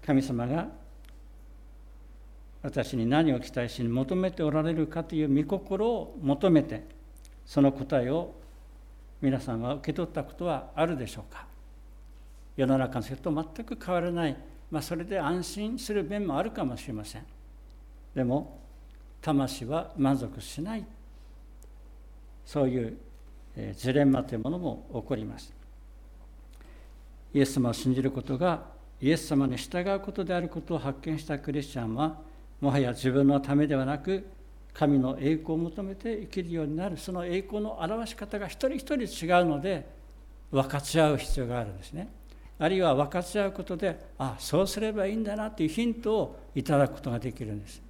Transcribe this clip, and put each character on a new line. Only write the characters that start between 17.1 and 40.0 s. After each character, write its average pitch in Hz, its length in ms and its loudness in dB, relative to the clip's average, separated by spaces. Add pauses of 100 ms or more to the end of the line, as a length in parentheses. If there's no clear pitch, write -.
ん。 139 60 -14 (880)
で 131 100 2
も 135 340 0 (640)
魂 139 420 0
は 156 320 -4
満 139 220 4
足 113 220 -6
し - 200 -10
な 214 160 -4
い、 208 80 -6 (1600)
そ 147 180 0
う 131 60 6
い 123 160 2
う、 113 120 -6 (600)
え 104 200 -6
ー、 - 40 -16
ジ 127 120 0
レ 143 100 6
ン 139 80 8
マ 131 140 4
と 123 100 -6
い - 20 -2
う - 40 -2
も 127 100 -2
の 175 80 -2
も - 340 -6
起 113 100 -6
こ 135 120 -2
り 110 100 -4
ま 95 140 -10
す。 - 180 -18 (1800)
イ 143 60 6
エ 135 40 10
ス 135 100 -2
様 120 160 4
を - 20 0
信 127 220 2
じ 131 80 0
る 135 80 2
こ 123 120 -6
と - 160 -4
が 175 240 2 (380)
イ 135 100 4
エ 165 60 4
ス 160 120 -6
様 135 180 4
に 127 100 -2
従 180 340 -4
う 196 100 0
こ 196 120 -8
と 190 120 -2
で 180 100 0
あ 175 60 2
る 170 80 -4
こ 165 120 -6
と 170 140 -4
を 151 40 0
発 139 240 -4
見 156 160 -2
し 147 60 -8
た 147 140 -4
ク 147 140 -6
リ 143 100 0
ス 139 60 -8
チ - 100 -6
ャ 117 80 -2
ン 110 80 -2
は、 156 240 0 (420)
も 139 100 4
は 139 80 4
や 123 120 4
自 127 200 0
分 139 180 6
の 139 120 6
た 143 140 -2
め 147 120 6
で 147 100 2
は 131 80 2
な 139 140 0
く、 190 280 -2 (480)
神 143 240 6
の 131 220 2
栄 151 180 2
光 160 160 -2
を - 40 0
求 170 240 -4
め 196 120 -6
て 220 280 -6
生 175 40 -10
き 196 160 -4
る 170 100 -6
よ 165 120 -2
う - 20 -2
に 151 100 -4
な 185 120 -2
る。 170 80 -4
そ - 160 -8
の 180 120 -4
栄 180 180 0
光 208 200 -4
の 214 180 -6
表 214 280 -2
し - 80 -12
方 208 220 -6
が 202 80 -4
一 262 220 -2
人 269 100 -2
一 294 180 -2
人 196 300 -4
違 180 160 8
う - 20 6
の 151 160 2
で、 170 260 -2 (640)